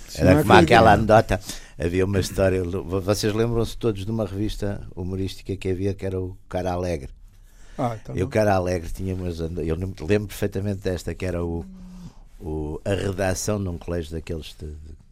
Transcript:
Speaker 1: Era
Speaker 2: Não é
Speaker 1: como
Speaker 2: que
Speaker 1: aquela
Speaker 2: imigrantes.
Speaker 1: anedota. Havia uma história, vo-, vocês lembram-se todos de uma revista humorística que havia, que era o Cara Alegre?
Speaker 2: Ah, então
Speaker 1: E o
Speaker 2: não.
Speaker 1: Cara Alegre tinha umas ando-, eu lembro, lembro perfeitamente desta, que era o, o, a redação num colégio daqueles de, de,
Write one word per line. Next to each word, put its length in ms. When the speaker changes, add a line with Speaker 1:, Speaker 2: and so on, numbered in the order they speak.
Speaker 1:
Era 200
Speaker 2:
Não 60
é 40
Speaker 1:
como 100
Speaker 2:
que 0
Speaker 1:
aquela 400
Speaker 2:
imigrantes. 0
Speaker 1:
anedota. 460
Havia 260
uma 160
história, 420
vo-, 380
vocês 320
lembram-se 440
todos 280
de 60
uma 160
revista 680
humorística 600
que 140
havia, 240
que 120
era 140
o 160
Cara 240
Alegre? 380
Speaker 2:
Ah, 240
então 160
Speaker 1:
E 60
o 20
Speaker 2:
não. 60
Speaker 1:
Cara 240
Alegre 380
tinha 220
umas 260
ando-, 220
eu 140
lembro, 300
lembro 220
perfeitamente 540
desta, 320
que 120
era 180
o, 200
o, 440
a 100
redação 640
num 200
colégio 340
daqueles 460
de, 80
de, 280